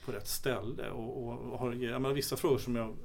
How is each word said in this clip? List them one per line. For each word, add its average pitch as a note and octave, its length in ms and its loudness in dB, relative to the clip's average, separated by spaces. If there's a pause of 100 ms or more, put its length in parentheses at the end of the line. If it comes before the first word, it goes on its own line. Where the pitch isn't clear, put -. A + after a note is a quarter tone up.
på C3 60 -4
rätt G#2 160 -4
ställe. A2+ 600 0
Och, A#2+ 380 -4
och, A#2+ 120 -4 (120)
och B2 80 -4
har, B2 140 2
jag B2 280 0
menar, C3+ 140 2
vissa C#3+ 220 0
frågor C#3+ 200 6
som A#2+ 180 0
är A2+ 180 0 (120)